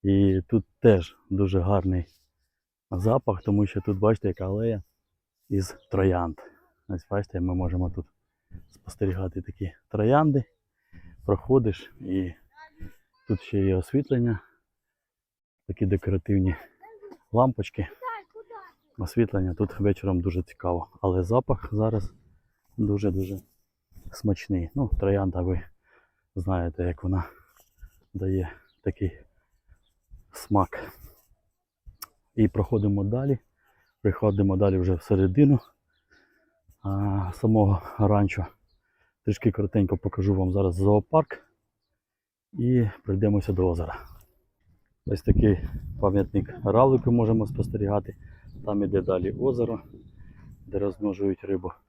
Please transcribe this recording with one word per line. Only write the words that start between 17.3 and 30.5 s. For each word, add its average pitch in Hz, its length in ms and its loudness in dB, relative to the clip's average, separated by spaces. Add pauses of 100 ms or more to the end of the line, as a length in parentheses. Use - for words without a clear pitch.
лампочки. 113 560 0 (1120)
Освітлення 95 560 -2
тут - 260 -4
вечором 101 400 0
дуже 90 220 -2
цікаво, 87 460 -6 (140)
але 92 200 2
запах 110 500 -2
зараз 107 400 -2 (640)
дуже-дуже 98 600 -2 (760)
смачний. 95 600 -4
Ну, 135 160 -2 (100)
троянда, 98 420 0
ви 90 180 -2 (720)
знаєте, 87 500 -4
як 87 200 -4
вона 92 200 -2 (920)
дає 95 380 -4 (320)
такий 95 360 -4 (1120)
смак. - 600 -2 (1400)